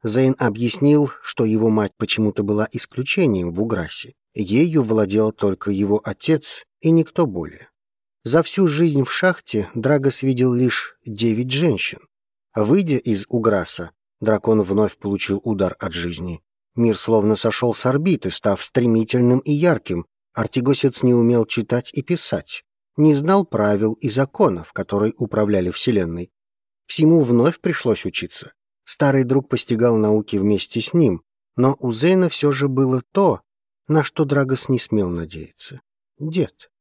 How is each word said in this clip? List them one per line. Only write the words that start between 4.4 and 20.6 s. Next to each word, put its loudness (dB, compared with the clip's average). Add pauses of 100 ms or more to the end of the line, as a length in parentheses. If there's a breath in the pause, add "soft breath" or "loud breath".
владел 0
только -4
его 0
отец -4 (160)
и 2
никто 2
более. -10 (560)
За 2
всю 0
жизнь 2
в -8
шахте -2
Драгос 0
видел 2
лишь -2
девять -2
женщин. -2 (560)
Выйдя 2
из -2
Уграса, -2 (300)
дракон 2
вновь 0
получил -4
удар -2
от -8
жизни. -8 (320)
Мир 2
словно 2
сошел -2
с -2
орбиты, 0
став -2
стремительным 2
и -4
ярким. -2 (260)
Артигосец -2